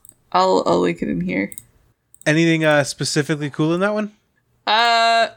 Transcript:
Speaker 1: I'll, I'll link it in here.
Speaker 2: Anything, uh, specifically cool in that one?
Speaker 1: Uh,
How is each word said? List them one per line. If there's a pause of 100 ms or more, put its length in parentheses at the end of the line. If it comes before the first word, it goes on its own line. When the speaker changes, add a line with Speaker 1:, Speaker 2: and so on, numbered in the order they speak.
(320)
Speaker 1:
I'll,
I'll
link
it
in
here. (720)
Speaker 2:
Anything,
uh,
specifically
cool
in
that
one? (520)
Speaker 1:
Uh,